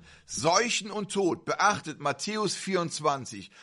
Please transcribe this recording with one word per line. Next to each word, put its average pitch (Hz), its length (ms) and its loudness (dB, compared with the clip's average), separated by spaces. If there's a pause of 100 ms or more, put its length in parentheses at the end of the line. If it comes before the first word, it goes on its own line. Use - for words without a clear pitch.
(260)
Seuchen 196 640 2
und 202 220 -4
Tod. 180 320 2
Beachtet 180 560 0
Matthäus 202 560 -2
vierundzwanzig. 151 960 -2 (120)